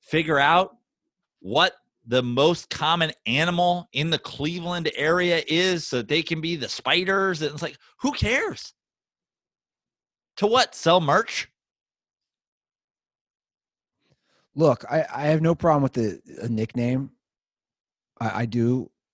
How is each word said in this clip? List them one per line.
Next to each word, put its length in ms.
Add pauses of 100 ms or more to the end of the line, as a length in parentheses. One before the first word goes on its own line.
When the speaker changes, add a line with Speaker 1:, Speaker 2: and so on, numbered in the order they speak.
Speaker 1:
figure 380
out 380 (640)
what 340 (320)
the 160
most 480
common 420 (140)
animal 680
in 180
the 80
Cleveland 760
area 520
is 400
so 120
that 100
they 140
can 180
be 160
the 120
spiders. 760
And 100
it's 100
like, 160 (220)
who 120
cares? 600 (1600)
To 100
what? 280
Sell 260
merch? 480 (3000)
Speaker 2:
Look, 360
I, 220
I 140
have 160
no 120
problem 280
with 100
the, 280 (220)
a 60
nickname. 640 (1080)
I, 220
I 40
do 440 (240)